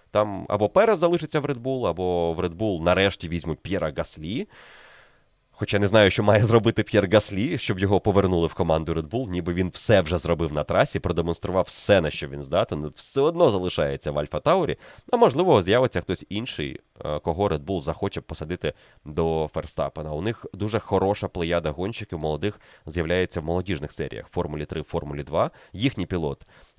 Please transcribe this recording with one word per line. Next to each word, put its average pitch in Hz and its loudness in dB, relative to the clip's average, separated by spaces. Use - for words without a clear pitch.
там 104 -2
або 104 2
Перес 208 4
залишиться 160 0
в 135 -2
Red 143 -4
Bull, 123 -2
або 87 0
в 80 -4
Red 90 -2
Bull 98 -2
нарешті 90 2
візьмуть 78 -4
П'єра 80 -4
Гаслі. 92 -8
Хоча - -2
не 101 2
знаю, 101 8
що - 0
має 104 6
зробити 113 4
П'єр 98 2
Гаслі, 110 2
щоб 104 -4
його 98 2
повернули 92 4
в - -4
команду 80 0
Red 80 -4
Bull, 117 -4
ніби 87 -2
він 92 0
все 101 4
вже 85 0
зробив 80 -2
на 73 -2
трасі, 104 0
продемонстрував 85 -2
все, - 4
на 78 0
що 73 -8
він 71 -10
здатен, 76 -2
все - -4
одно 165 4
залишається 85 -2
в 71 -2
Альфа 73 -4
Таурі, 160 0
а 240 4
можливо, 165 4
з'явиться 110 2
хтось 87 -4
інший, 101 -8
е, 76 -4
кого 87 0
Red 78 0
Bull 80 -6
захоче 80 -6
посадити 80 -6
до 80 0
Ферстапена. 76 -6
У 76 -4
них 113 -6
дуже 104 -2
хороша 95 0
плеяда 85 -2
гонщиків 92 -6
молодих 78 -4
з'являється 87 0
в 76 -4
молодіжних 85 -2
серіях, 65 -8
в - -20
Формулі 76 -4
три, - -6
в 73 -6
Формулі 73 -6
два. 80 -2
Їхній 98 -4
пілот, 78 -4